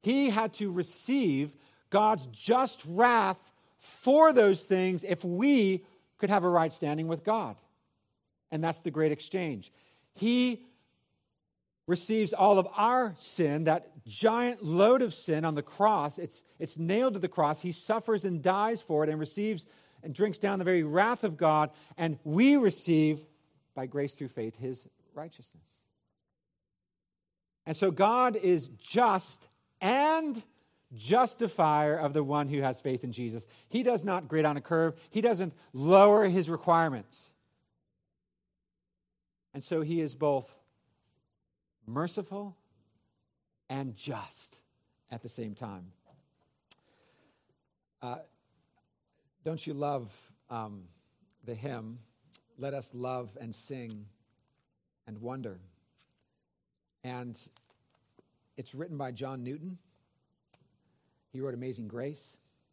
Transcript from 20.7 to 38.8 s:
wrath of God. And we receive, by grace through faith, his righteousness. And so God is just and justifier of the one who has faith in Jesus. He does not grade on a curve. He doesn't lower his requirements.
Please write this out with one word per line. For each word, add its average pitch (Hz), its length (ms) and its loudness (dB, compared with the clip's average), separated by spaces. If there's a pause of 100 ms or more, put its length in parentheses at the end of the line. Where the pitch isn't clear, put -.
wrath 196 400 2
of 170 120 -4
God. 156 340 4 (280)
And 165 240 -4
we 220 340 4
receive, 156 640 2 (540)
by 135 120 -8
grace 139 280 -6
through 135 140 -10
faith, 113 280 -8
his 127 300 -10 (260)
righteousness. - 540 -20 (2000)
And 156 100 -6
so 196 140 2
God 226 460 2
is 180 320 2
just 196 800 -2 (320)
and 285 600 0 (540)
justifier 151 1000 2
of 151 160 -4
the 151 100 0
one 143 260 -2
who 143 120 -4
has 135 200 -2
faith 131 220 -4
in 123 80 -8
Jesus. 113 340 -8 (240)
He 240 140 -4
does 233 220 0
not 180 240 -4
grade 156 160 0
on 147 120 2
a 143 40 -6
curve. 165 340 0 (160)
He 214 100 -2
doesn't 190 320 0 (200)
lower 196 560 8
his 175 200 2
requirements. 165 840 0 (2250)